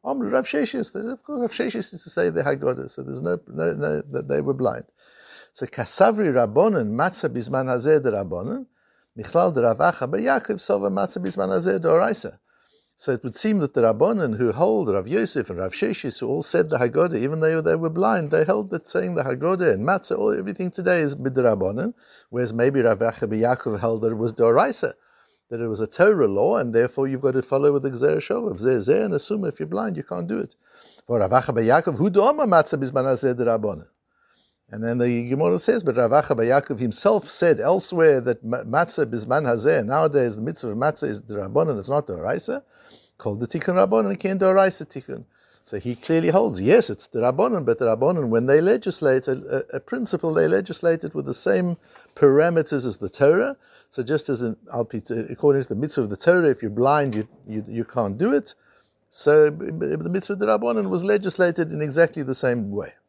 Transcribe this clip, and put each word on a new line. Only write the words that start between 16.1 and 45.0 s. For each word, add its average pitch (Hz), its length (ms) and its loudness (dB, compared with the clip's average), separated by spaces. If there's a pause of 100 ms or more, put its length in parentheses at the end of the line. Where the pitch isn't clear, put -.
who 120 80 -4
all 147 160 -4
said 170 260 0
the 143 80 0
Haggadah, 123 400 2
even 143 220 -2
though 160 200 2
they 165 140 2
were 165 160 -2
blind, 180 400 0
they 160 140 2
held 190 260 -2
that 170 160 -6
saying 180 300 -4
the 143 80 -2
Haggadah 151 500 0
and 101 100 -2
Matzah, 185 320 -2
all, 104 160 0
everything - 380 -6
today 180 300 0
is 143 160 -2
Bid 131 180 -6
Rabbanan, 117 580 0 (380)
whereas 117 220 -4
maybe 127 300 2
Rav 110 180 4
Acha 113 280 -2
bar 113 280 2
Yaakov 107 240 -4
held 113 220 0
that 113 100 0
it 113 40 -6
was 113 160 -2
Doraisa, 117 600 2 (560)
that 117 100 -8
it 117 60 -4
was 110 140 -4
a 107 80 -2
Torah 175 400 4
law, 117 280 2
and 123 160 -2
therefore 123 360 2
you've 131 120 -4
got 135 120 0
to 127 100 0
follow 143 300 2
with 139 100 0
the 139 80 -2
Gzera 143 280 0
Shova. 214 360 -4
If 90 60 -10
zeh, 117 280 2
zeh, 196 180 4
and 185 80 -2
assume 196 300 -4
if 160 140 -6
you're 156 80 -8
blind, 202 300 -6
you 143 80 -8
can't 87 240 -8
do 107 100 -4
it. - 160 -8 (500)
For 120 140 -2
Rav 98 140 2
Acha 127 200 2
bar 113 120 2
Yaakov, 143 320 2
who 180 160 2
Doma 254 340 2
Matzah 165 340 2
Bizman 135 260 -2
Hazeh 127 300 0
de 123 80 -2
Rabbanan. 104 440 -2 (840)
And 110 140 -8
then 117 140 -2
the 120 300 0
Gemara 175 300 0
says, 226 240 0
but 131 140 0
Rav 120 160 2
Acha 147 240 2
bar 113 100 0
Yaakov 131 320 2
himself 185 500 0
said 165 320 2
elsewhere 160 600 4
that 120 240 -4
ma-, 117 180 -4
Matzah 147 440 0
Bizman 120 400 -2
Hazeh, 120 380 2
nowadays 135 520 2
the 110 60 -8
mitzvah 131 260 -8
of 104 100 -6
Matzah 147 300 -2
is 104 140 -6
the 110 120 -12
Rabbanan, 113 420 -2
it's 101 140 -8
not 143 160 0
the 98 80 -8
Oraisa. 165 480 -6 (540)
Called 104 220 -6
the 117 80 -4
Tikkun 175 280 -4
Rabbanan, 196 440 2
Ken 190 200 -2
the 190 80 2
Oraisa 190 380 2
Tikkun. 127 400 -14 (400)